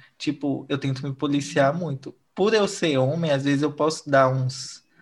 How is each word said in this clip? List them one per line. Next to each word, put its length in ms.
tipo, 500
eu 100
tento 280
me 80
policiar 640
muito. 380
Por 200
eu 140
ser 300
homem, 320
às 140
vezes 180
eu 100
posso 360
dar 200
uns, 560